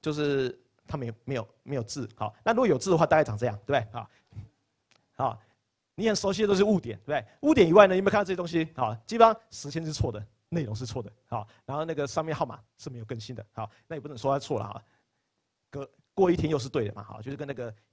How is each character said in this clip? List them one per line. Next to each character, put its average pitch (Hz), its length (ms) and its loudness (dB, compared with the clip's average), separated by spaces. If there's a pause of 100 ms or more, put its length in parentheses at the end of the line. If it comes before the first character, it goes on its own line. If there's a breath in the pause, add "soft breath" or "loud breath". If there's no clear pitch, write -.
就 156 120 -4
是 139 440 -2 (300)
它 - 80 -10
没 131 120 -6
有， 117 60 -8 (120)
没 135 100 -4
有， 110 120 -6 (160)
没 139 120 -8
有 123 80 -4
字。 113 320 -10
好， 107 260 -8
那 226 120 0
如 220 40 2
果 262 80 2
有 165 120 4
字 180 120 -6
的 170 80 4
话， 160 80 6
大 156 120 4
概 156 60 4
长 107 140 -4
这 113 80 -4
样， 104 200 -4
对 139 120 0
不 113 80 -2
对？ - 60 -20
好， 117 180 -12 (1040 soft breath)
好， 117 240 -4 (560 soft breath)
你 214 120 -2
很 214 80 2
熟 196 160 -2
悉 190 120 0
的 208 40 2
都 202 80 4
是 190 80 4
误 202 160 4
点， 113 260 -10
对 - 0 -
不 143 60 -6
对？ 135 140 -2 (160 soft breath)
误 302 120 4
点 220 140 8
以 160 60 4
外 202 140 12
呢， 185 80 4
有 190 60 2
没 190 40 0
有 196 60 4
看 208 80 2
到 202 40 0
这 185 80 -4
些 180 60 -4
东 175 100 -4
西？ 160 280 0
好， 117 200 -2 (100)
基 226 120 -6
本 226 100 10
上 220 80 4 (160)
时 - 180 -12
间 160 160 -6
是 156 60 -6
错 147 200 -2
的， 104 140 -10 (220)
内 165 160 -4
容 110 100 -6
是 117 120 -8
错 120 180 -8
的。 98 80 -14 (160)
好， 107 180 -6 (200 soft breath)
然 139 120 -6
后 156 60 -2
那 165 100 -6
个 143 140 -2
上 160 160 -4
面 160 100 -4
号 147 120 -2
码 - 160 -14 (160)
是 - 120 -14
没 123 100 -14
有 113 60 -12
更 117 140 -10
新 117 160 -12
的。 110 160 -14
好， 110 180 -10 (160 soft breath)
那 160 120 -12
也 - 20 -10
不 131 80 -16
能 143 100 -14
说 135 160 0
它 139 60 0
错 139 180 -4
了 107 80 -4
哈。 101 160 -12 (880)
隔， 139 180 -12 (260)
过 185 180 4
一 175 60 4
天 151 120 0
又 156 80 0
是 127 120 -6
对 120 180 -2
的 101 60 -8
嘛， 104 100 -14
哈， 107 180 -16
就 117 80 -14
是 139 60 -10
跟 147 100 -12
那 139 80 -10
个 120 200 -10 (200)